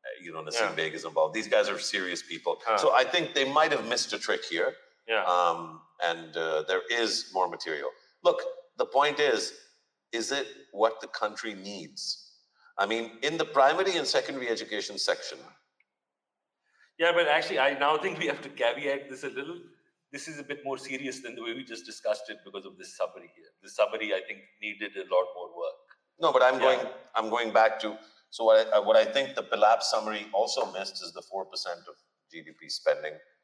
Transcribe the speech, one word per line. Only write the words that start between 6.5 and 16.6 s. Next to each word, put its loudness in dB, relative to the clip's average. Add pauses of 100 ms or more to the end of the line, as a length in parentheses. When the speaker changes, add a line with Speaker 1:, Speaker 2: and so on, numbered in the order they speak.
Speaker 1:
there -2
is -2
more 2
material. -6 (340)
Look, 4 (360)
the 0
point 2
is, 2 (580)
is -4
it -4 (260)
what 2
the -12
country -6
needs? -12 (520)
I 2
mean, -4
in -2
the -2
primary 4
and -2
secondary -2
education -4
section. -4 (1600)